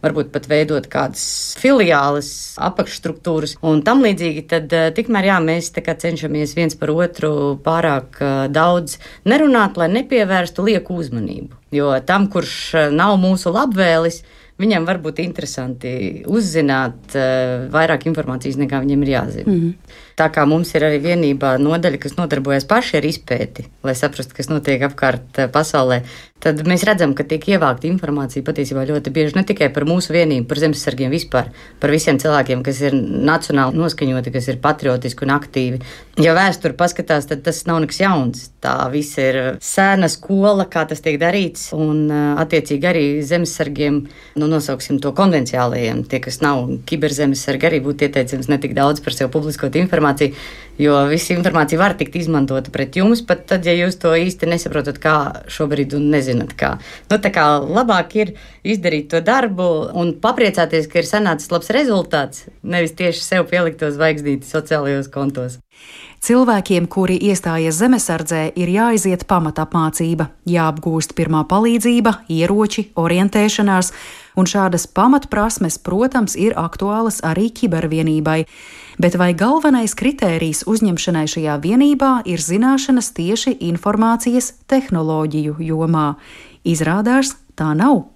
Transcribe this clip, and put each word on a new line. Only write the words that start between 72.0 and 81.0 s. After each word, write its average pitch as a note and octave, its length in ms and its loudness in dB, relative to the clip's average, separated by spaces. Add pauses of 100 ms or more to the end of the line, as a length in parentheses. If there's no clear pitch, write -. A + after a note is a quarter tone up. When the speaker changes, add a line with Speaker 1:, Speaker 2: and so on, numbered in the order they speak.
Speaker 2:
ieroči, G3+ 680 0
orientēšanās, F#3+ 960 2 (420)
un F#3 120 4
šādas F#3 440 0
pamatprasmes, G#3+ 880 0
protams, A3+ 560 0
ir G#3 220 0
aktuālas G3+ 640 -2
arī E3+ 280 0
kibervienībai. D#3+ 920 0 (560)
Bet F3 180 2
vai F3+ 180 4
galvenais G#3+ 600 2
kritērijs E3 720 0
uzņemšanai F3+ 600 0